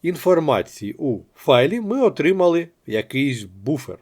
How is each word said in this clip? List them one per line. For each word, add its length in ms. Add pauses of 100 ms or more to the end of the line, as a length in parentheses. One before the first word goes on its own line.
інформації 960
у 220 (160)
файлі 460
ми 200
отримали 680 (200)
якийсь 560
буфер. 580